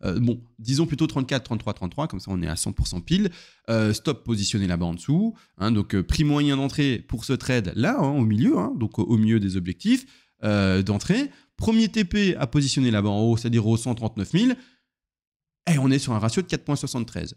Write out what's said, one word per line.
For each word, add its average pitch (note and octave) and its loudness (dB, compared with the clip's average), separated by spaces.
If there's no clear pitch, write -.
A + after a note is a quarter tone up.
euh, F#2 -2
bon, A#2+ 0
disons C3+ 0
plutôt D#3+ 0
trente-quatre, C3+ -4
trente-trois, A2 -6
trente-trois, A2+ -6
comme - -10
ça, G2 -8
on F2+ -2
est D#2+ -2
à D#2+ -4
cent - -4
pour - -2
cent F2 -6
pile. F#3+ 0
Euh, A2 2
stop B2 -4
positionné G2+ -2
là-bas F2 -2
en E2+ -4
dessous, F3+ -2
hein, G2+ -2
donc, G#2 0
euh, G2 2
prix - 0
moyen D3 2
d'entrée C3+ 0
pour A2+ -8
ce C3+ 0
trade A#2 -2
là, F#3 0
hein, C#3+ 2
au C#3+ 2
milieu, A2 4
hein, - -2
donc, A2+ -4
au A2+ 2
milieu A2 4
des G2 0
objectifs, F#2+ -2
euh, G2 2
d'entrée. E3+ 0
Premier A3+ 2
T G#3+ 0
P G3 0
à C3+ -2
positionner C#3 2
là-bas G#2 2
en G2+ 0
haut, A2+ 4
c'est-à-dire A#2 0
au A2+ 4
cent A#2 -4
trente-neuf A2 -6
mille, A#3+ 4
et D3 4
on C3+ 2
est C#3 2
sur B2 -2
un A2 0
ratio A2+ 0
de F3+ -10
quatre - -6
point D3 0
soixante-treize. A#2 -6